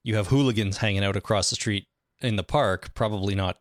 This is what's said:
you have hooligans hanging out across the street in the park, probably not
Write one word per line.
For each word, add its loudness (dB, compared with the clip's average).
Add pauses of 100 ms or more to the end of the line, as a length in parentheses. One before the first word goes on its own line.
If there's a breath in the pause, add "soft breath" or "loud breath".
you -2
have 0
hooligans 2
hanging 0
out 0
across 0
the -2
street -2 (340)
in 0
the -2
park, 0
probably -2
not -2